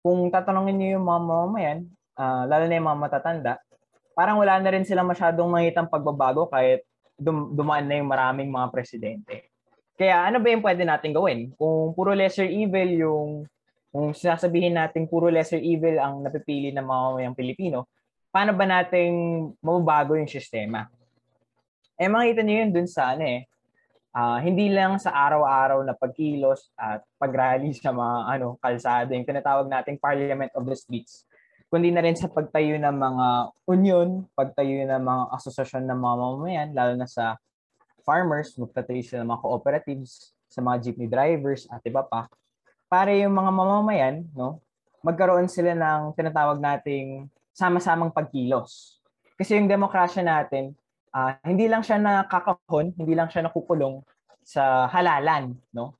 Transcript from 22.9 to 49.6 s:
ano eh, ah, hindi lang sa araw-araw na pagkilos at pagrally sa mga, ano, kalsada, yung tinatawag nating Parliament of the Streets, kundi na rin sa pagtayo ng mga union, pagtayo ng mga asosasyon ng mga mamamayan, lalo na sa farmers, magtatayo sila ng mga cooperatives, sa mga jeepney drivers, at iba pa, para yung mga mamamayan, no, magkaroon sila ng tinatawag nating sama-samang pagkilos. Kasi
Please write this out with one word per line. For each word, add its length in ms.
ano 160
eh, 160
ah, 240
hindi 320
lang 240
sa 160
araw-araw 720
na 80
pagkilos 880
at 240
pagrally 560
sa 160
mga, 240
ano, 60
kalsada, 560
yung 160
tinatawag 400
nating 320
Parliament 560
of 80
the 160
Streets, 480
kundi 240
na 80
rin 160
sa 160
pagtayo 480
ng 160
mga 300
union, 640
pagtayo 560
ng 160
mga 180
asosasyon 560
ng 80
mga 160
mamamayan, 560
lalo 240
na 140
sa 260
farmers, 560
magtatayo 480
sila 180
ng 80
mga 140
cooperatives, 880
sa 140
mga 180
jeepney 240
drivers, 640
at 140
iba 180
pa, 240
para 240
yung 200
mga 200
mamamayan, 800
no, 240
magkaroon 420
sila 320
ng 400
tinatawag 400
nating 720
sama-samang 560
pagkilos. 880
Kasi 240